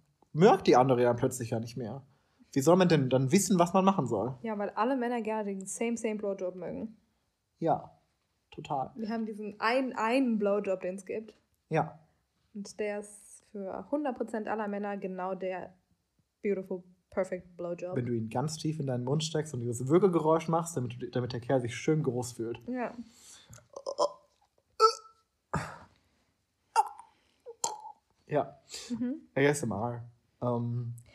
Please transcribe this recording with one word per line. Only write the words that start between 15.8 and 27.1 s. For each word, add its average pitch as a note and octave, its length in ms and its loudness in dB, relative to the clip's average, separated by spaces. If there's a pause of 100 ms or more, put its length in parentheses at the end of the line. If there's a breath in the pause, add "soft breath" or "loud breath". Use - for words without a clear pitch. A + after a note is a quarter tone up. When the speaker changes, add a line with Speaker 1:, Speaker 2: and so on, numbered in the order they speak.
Speaker 2:
beautiful, F#3+ 400 -2 (280)
perfect F#3 460 -4
Blowjob. F3 380 -6
Speaker 1:
Wenn B2 120 -2
du A#2+ 80 -2
ihn A2+ 140 -4
ganz C3 280 -2
tief D#3 240 -4
in C#3 80 -2
deinen B2 160 -2
Mund C#3+ 180 0
steckst D#3 320 -4
und B2 60 -4
dieses A#2+ 260 -4
Würgegeräusch E3 640 4
machst, E3 280 0
damit B2 240 -6
du, B2+ 80 -8
damit B2 240 -4
der A#2+ 80 -6
Kerl C3+ 200 2
sich A#2+ 160 -6
schön D#3 260 0
groß B2 300 -4
fühlt. A2+ 340 -8
Speaker 2:
Ja. A#3+ 260 -6 (4000 soft breath)